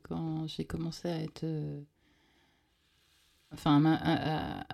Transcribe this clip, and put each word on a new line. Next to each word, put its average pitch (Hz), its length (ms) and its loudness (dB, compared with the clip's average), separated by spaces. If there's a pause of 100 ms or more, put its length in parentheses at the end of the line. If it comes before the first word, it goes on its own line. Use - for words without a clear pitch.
quand 160 440 -4
j'ai 160 180 -8
commencé 165 440 -6
à 165 120 -4
être, - 220 -8
euh... 151 360 -6 (1700)
Enfin, 147 340 6
à, 160 80 8
à, 156 680 0
à, - 0 - (120)